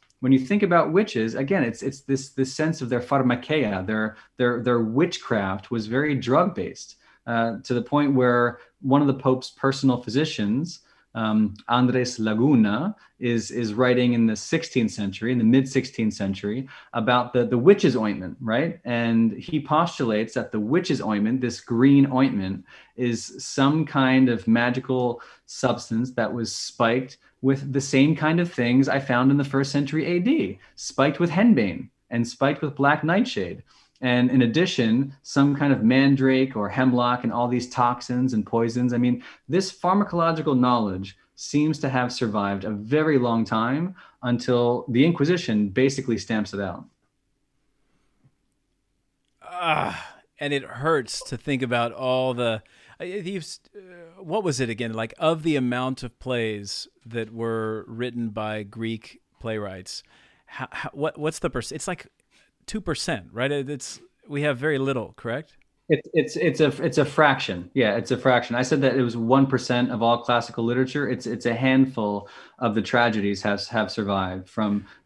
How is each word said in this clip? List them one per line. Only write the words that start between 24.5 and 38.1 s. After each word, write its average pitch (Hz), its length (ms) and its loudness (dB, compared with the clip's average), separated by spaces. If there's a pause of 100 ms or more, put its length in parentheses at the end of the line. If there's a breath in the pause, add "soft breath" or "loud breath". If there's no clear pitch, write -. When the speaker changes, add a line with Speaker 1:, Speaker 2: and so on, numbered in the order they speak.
Speaker 1:
substance 120 640 -4
that 110 200 -2
was 117 240 -6
spiked 127 600 -2 (240 soft breath)
with 135 320 0
the 135 80 0
same 139 340 4
kind 160 240 0
of 175 120 -2
things 127 360 2
I 139 120 0
found 131 320 2
in 139 60 4
the 143 60 2
first 139 280 -2
century 147 340 -2
A 175 140 -2
D, 196 400 0 (160 soft breath)
spiked 147 440 0
with 170 120 2
henbane 151 580 2 (200)
and 117 160 -2
spiked 139 360 0
with 143 140 -4
black 143 280 2
nightshade. 151 600 -2 (380 soft breath)
And 123 300 2
in 127 120 6
addition, 135 720 0 (100)
some 143 340 2
kind 143 160 4
of 104 100 0
mandrake 131 720 4
or 101 140 -2
hemlock 123 560 2
and 110 80 -2
all 120 160 0
these 123 200 -2
toxins 123 640 0